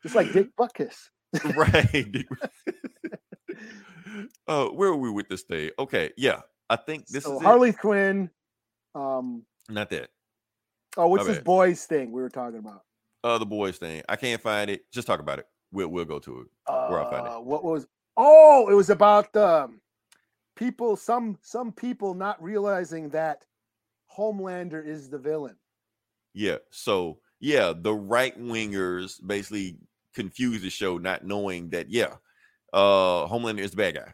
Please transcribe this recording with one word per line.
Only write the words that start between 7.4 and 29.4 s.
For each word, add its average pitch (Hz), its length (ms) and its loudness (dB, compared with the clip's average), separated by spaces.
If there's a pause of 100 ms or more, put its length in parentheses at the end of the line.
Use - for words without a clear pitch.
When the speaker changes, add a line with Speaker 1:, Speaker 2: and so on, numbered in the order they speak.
Speaker 2:
it. 165 40 -8
Speaker 1:
Harley 233 280 6
Quinn, 196 580 -2 (640)
um, 127 500 -8 (240)
Speaker 2:
Not 104 220 -8
that. 73 200 -10 (840)
Speaker 1:
oh, 170 120 2
what's 196 160 2
Speaker 2:
My 220 40 -2
Speaker 1:
this 190 100 -2
Speaker 2:
bad. 135 60 -12
Speaker 1:
boys 180 400 2
thing 131 280 -4
we 127 100 -8
were 127 80 -8
talking 120 280 -12
about? 104 240 -20 (400)
Speaker 2:
Uh, 117 160 0
the 110 80 -4
boys 101 320 -4
thing. 80 300 -12
I 107 80 -4
can't 117 240 -6
find 104 300 -4
it. 98 120 -8 (100)
Just 123 140 -10
talk 90 140 -2
about 71 180 -8
it. - 80 -18 (260)
We'll, 92 160 -6
we'll 87 160 -6
go 76 160 -10
to 64 200 -18
it. 62 60 -20 (200)
Where 127 380 -4
I - 60 -8
find 69 160 -8
it. 120 60 -10
Speaker 1:
Uh, 117 80 -14
what 143 240 -6
was, 160 220 -6 (300)
oh, 285 520 12
it 196 60 6
was 196 160 6
about, 208 460 6
um, 156 440 2 (760)
people, 233 400 -4
some, 233 460 -4
some 240 300 -10
people 208 420 -8
not 190 280 -8
realizing 180 680 -6
that 156 340 -6 (720)
Homelander 180 680 -8
is 151 240 -14
the 139 100 -12
villain. 139 380 -8 (800)
Speaker 2:
Yeah. 101 220 -4 (140)
So, 90 480 -4 (200)
yeah, 123 380 0
the 101 180 -4
right 110 460 -2
wingers 98 840 -6
basically 98 520 -8 (380)